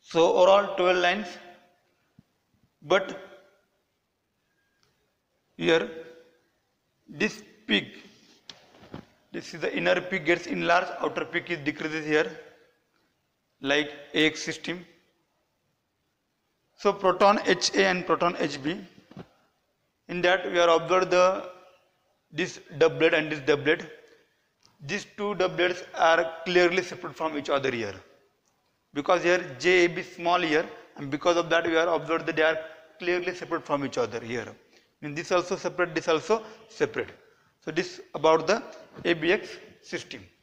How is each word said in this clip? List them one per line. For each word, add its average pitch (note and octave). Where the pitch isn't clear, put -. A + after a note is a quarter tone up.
So E3+
overall F#3+
twelve F3+
lines, F3+
but F#3+
here E3
this F3
peak, -
this E3+
is E3
the F3
inner F3+
peak F3+
gets E3+
enlarged, F3
outer D#3+
peak D#3+
is E3+
decreases D3+
here, D3+
like C#3+
A D#3
X D#3
system. E3+
So G3+
proton G3
H F3+
A G3
and F3+
proton F3
H C#3+
B, E3
in F3
that F3+
we F3+
are F3
observed E3+
the, F#3
this D#3+
doublet D#3+
and D#3
this D3+
doublet. C#3+
These F#3
two G#3
doublets F3+
are E3
clearly F3+
separate E3
from D#3
each C#3
other C3+
here, A2
because E3
here F3
J F3
A -
B F3
small F3
here, E3
and C#3+
because E3+
of E3+
that E3
we E3
are E3
observed D#3+
that D#3+
they D#3
are D#3
clearly F3
separate D#3+
from C#3+
each C3
other A#2
here. A#2
And D3
this E3+
also F3+
separate, E3+
this D#3+
also G#3
separate. B2+
So -
this -
about D#3+
the G#3
A E3+
B E3
X A3
system. -